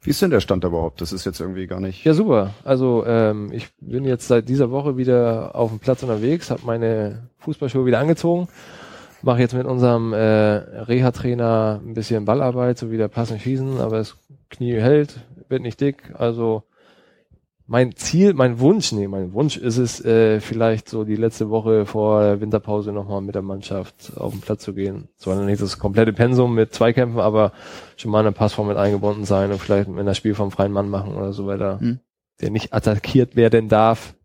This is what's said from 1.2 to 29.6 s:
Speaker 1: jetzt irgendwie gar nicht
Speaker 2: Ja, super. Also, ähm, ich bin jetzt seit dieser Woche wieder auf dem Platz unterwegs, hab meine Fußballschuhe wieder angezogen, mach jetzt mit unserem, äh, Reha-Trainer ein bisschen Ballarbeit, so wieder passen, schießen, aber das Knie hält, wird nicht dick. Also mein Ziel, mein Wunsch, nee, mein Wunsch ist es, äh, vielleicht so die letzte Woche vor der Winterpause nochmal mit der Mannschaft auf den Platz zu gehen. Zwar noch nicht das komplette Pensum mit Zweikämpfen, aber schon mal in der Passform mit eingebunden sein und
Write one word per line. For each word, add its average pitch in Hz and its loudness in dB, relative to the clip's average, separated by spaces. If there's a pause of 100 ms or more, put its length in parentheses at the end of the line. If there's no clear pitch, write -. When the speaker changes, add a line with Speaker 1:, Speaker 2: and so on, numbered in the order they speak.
Speaker 1:
jetzt 95 -8
irgendwie 92 -8
gar 92 -10
nicht 95 -8
Speaker 2:
Ja, 160 6
super. 147 2 (140)
Also, 127 0
ähm, 107 0
ich 113 -10 (120)
bin 123 -8
jetzt 127 -4
seit 117 2
dieser 131 2
Woche 139 -2
wieder 123 0
auf 117 0
dem 110 -8
Platz 131 0
unterwegs, 127 -2
hab - -6
meine 113 -4 (100)
Fußballschuhe 135 -2
wieder 120 4
angezogen, 170 0 (760)
mach 123 2
jetzt 123 2
mit 127 -2
unserem, 120 2
äh, 107 -2
Reha-Trainer 110 2
ein 117 -12
bisschen 110 -4
Ballarbeit, 123 0
so 113 -8
wieder 110 -2
passen, 113 -4
schießen, 131 -4
aber 110 0
das 110 -6 (340)
Knie 120 -4
hält, 135 0 (280)
wird 131 -4
nicht 117 -8
dick. 139 -4
Also 113 -2 (1000)
mein 120 2
Ziel, 190 2
mein 127 2
Wunsch, 165 4
nee, 101 -2
mein 98 -6
Wunsch 139 0
ist 120 -2
es, 120 -2
äh, 113 4
vielleicht 113 -2
so 110 -4
die 107 -4
letzte 110 -2
Woche 110 2
vor 107 2
der 101 2
Winterpause 107 -2
nochmal 101 -6
mit 98 -10
der 98 -4
Mannschaft 98 -10
auf - -6
den 98 -10
Platz - -6
zu 101 -10
gehen. 98 -6
Zwar 95 -4
noch 101 -2
nicht 101 0
das 98 -6
komplette 107 2
Pensum 123 4
mit 110 2
Zweikämpfen, 117 2
aber 107 2 (440)
schon 113 -8
mal 107 2
in 107 4
der 107 2
Passform 107 0
mit 104 -2
eingebunden 104 0
sein 98 2
und 98 -2